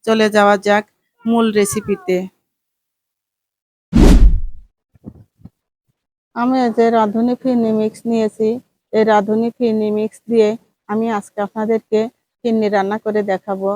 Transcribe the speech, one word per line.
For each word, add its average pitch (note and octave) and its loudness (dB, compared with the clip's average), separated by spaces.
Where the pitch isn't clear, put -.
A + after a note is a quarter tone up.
চলে A3 0
যাওয়া G#3 2
যাক G3+ 0
মূল A#3 0
রেসিপিতে। G3+ -4
আমি B3 -2
এই A#3+ 0
যে A#3 2
রাঁধুনি A3+ 0
ফিরনি A#3+ -2
মিক্স A3 -4
নিয়েছি। A3 -2
এই A3 2
রাঁধুনি G#3+ 0
ফিরনি A3 -2
মিক্স G#3+ -6
দিয়ে A3 2
আমি G#3+ -2
আজকে G#3 -8
আপনাদেরকে A3 -4
ফিরনি A3+ -2
রান্না G3 -2
করে G#3+ -4
দেখাবো। G3 -6